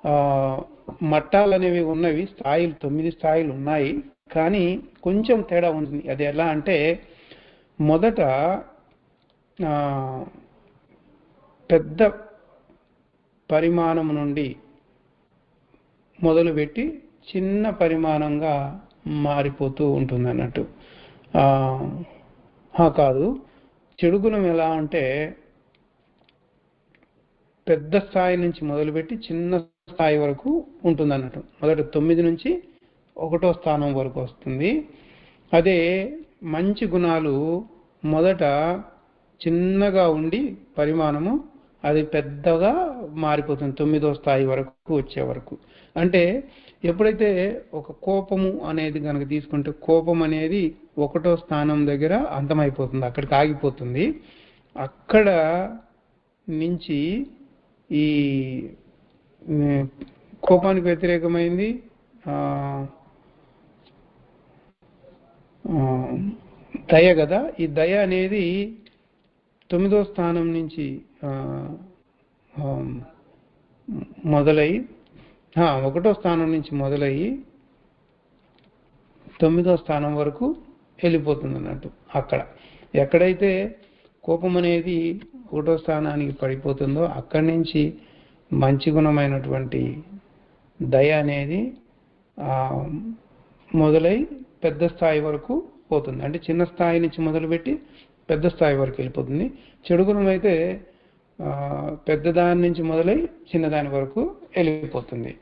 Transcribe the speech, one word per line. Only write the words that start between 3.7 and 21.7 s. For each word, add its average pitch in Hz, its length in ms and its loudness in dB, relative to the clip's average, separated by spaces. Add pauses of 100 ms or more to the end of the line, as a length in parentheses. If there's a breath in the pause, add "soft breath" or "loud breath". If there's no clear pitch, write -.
కానీ 180 480 0 (240)
కొంచెం 214 380 2
తేడా 175 300 2
ఉంది. 147 380 -6
అది 135 140 -4
ఎలా 147 220 0
అంటే, 156 540 0 (800 loud breath)
మొదట, 165 400 4 (1400)
ఆ, 139 600 -4 (1500)
పెద్ద 160 320 2 (1500)
పరిమాణం 165 640 2
నుండి 143 400 -4 (1700)
మొదలుపెట్టి 165 800 0 (340)
చిన్న 196 340 -2
పరిమాణంగా 156 1120 0 (260)
మారిపోతూ 143 840 0
ఉంటుంది 127 380 0
అన్నట్టు. 123 360 -4 (720 loud breath)
ఆ, 135 400 4 (1000 loud breath)